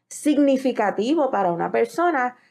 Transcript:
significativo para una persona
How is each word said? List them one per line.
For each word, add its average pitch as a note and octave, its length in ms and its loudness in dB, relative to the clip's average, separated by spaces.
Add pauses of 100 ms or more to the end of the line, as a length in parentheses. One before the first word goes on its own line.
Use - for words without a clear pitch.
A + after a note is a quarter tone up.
significativo C4+ 1200 0
para F#3+ 220 0
una E3+ 180 -4
persona B3 680 0 (140)